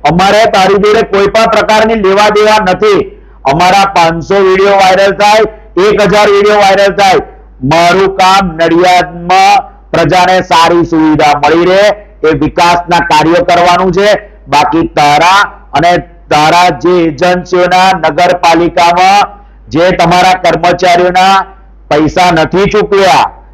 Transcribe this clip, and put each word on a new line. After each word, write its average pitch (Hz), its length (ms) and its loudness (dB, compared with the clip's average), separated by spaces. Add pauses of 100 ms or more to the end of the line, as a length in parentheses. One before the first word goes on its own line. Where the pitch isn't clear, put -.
(100)
અમારે 196 420 2
તારી 196 320 0
જોડે 214 180 0 (120)
કોઈ 196 200 -2
પણ 226 200 0
પ્રકારની 220 500 0
લેવા 202 320 0
દેવા 214 300 2
નથી. 185 340 0 (500)
અમારા 185 440 0
પાંચસો 165 420 -2 (100)
વીડિયો 196 360 0
વાયરલ 190 380 0
થાય, 208 300 2 (260)
એક 202 240 0 (120)
હજાર 208 220 0
વીડિયો 208 280 0
વાયરલ 196 400 0
થાય, 180 240 0 (460)
મારું 175 440 0
કામ 190 280 2 (100)
નડિયાદમાં 175 1120 0 (260)
પ્રજાને 180 420 0 (140)
સારી 170 400 2
સુવિધા 156 520 0
મળી 165 280 0
રહે, 190 120 2 (400)
એ 156 200 0
વિકાસના 175 580 -2 (100)
કાર્ય 160 380 0
કરવાનું 180 440 0
છે. 196 160 0 (440)
બાકી 151 320 0 (140)
તારા 156 420 2 (360)
અને 170 160 0 (380)
તારા 160 380 2 (140)
જે 175 120 0 (140)
એજન્સીઓના 180 800 -2 (160)
નગરપાલિકામાં 170 1200 0 (400)
જે 165 300 0
તમારા 180 460 2
કર્મચારીઓના 180 880 0 (560)
પૈસા 156 420 0
નથી 165 400 -2
ચૂકવ્યા 196 520 0 (300)